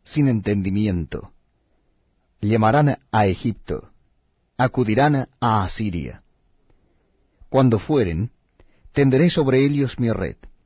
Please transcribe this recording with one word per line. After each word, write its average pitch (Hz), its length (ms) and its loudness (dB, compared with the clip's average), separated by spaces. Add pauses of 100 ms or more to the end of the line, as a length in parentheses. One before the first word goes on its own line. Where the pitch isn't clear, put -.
sin 147 240 0
entendimiento. 98 1040 -2 (1040)
Llamarán 113 600 2 (120)
a 107 140 2
Egipto, - 680 -6 (680)
acudirán 127 680 0 (120)
a 110 240 0
Asiria. 87 600 -8 (1300)
Cuando 127 300 4
fueren, 104 520 -2 (600)
tenderé 139 360 4
sobre 135 360 2
ellos 143 340 -2
mi 117 120 0
red, 92 260 -6 (280)